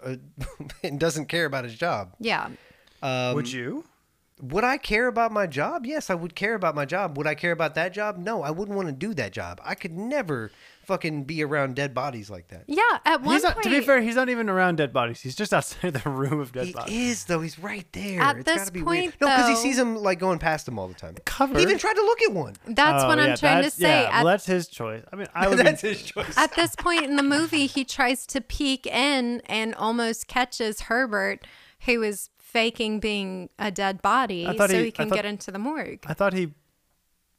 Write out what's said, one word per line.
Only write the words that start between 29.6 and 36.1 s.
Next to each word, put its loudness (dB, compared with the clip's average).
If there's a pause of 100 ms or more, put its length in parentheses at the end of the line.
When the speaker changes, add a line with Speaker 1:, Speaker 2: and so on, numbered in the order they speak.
Speaker 2:
almost -2
catches -2
Herbert, -2 (400)
who 2
is -4
faking -2
being -4
a -4
dead -2
body 2
Speaker 3:
I -2
thought 6
Speaker 2:
so 4
Speaker 3:
he, 4
Speaker 2:
he 2
Speaker 3:
I -4
Speaker 2:
can -2
Speaker 3:
thought, 2
Speaker 2:
get 0
into -8
the -8
morgue. -6
Speaker 3:
I -6